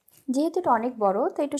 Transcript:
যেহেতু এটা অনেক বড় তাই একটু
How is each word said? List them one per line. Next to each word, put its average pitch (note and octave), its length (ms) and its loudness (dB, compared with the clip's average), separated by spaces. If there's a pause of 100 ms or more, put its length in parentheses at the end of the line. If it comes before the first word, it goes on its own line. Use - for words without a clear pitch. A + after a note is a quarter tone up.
(340)
যেহেতু D#4+ 260 0
এটা F4 180 0
অনেক A#3+ 140 -2 (120)
বড় F#3+ 140 2 (160)
তাই D4+ 140 -2
একটু - 120 -4